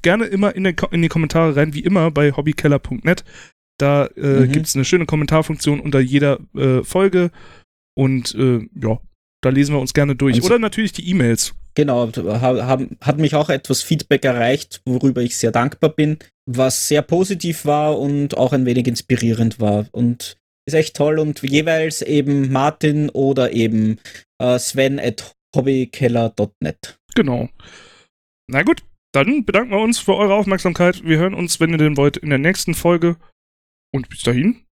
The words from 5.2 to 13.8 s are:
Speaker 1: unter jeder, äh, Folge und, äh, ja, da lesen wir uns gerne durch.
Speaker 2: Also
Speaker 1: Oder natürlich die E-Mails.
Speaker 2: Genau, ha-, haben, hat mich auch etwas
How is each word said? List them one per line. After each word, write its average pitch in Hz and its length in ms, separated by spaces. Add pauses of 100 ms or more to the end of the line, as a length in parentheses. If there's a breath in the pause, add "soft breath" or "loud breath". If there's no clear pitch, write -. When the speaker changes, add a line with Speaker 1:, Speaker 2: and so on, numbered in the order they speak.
Speaker 1:
unter 135 200
jeder, 139 400 (160)
äh, 131 280
Folge 180 480 (640 loud breath)
und, 131 400
äh, 120 320 (140)
ja, 110 180 (440)
da 131 80
lesen 143 240
wir 139 40
uns 131 140
gerne 143 220
durch. 135 200
Speaker 2:
Also 120 120
Speaker 1:
Oder 233 120
natürlich 220 320
die - 160
E-Mails. 123 460 (220)
Speaker 2:
Genau, 123 360
ha-, 117 540
haben, 131 360
hat 147 180
mich 151 160
auch 147 160
etwas 135 320